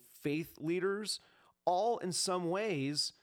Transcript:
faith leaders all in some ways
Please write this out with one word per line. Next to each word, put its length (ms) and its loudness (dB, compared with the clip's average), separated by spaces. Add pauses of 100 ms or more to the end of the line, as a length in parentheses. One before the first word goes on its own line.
(220)
faith 360 -2
leaders 600 -2 (440)
all 340 2
in 140 -2
some 380 0
ways 640 0 (100)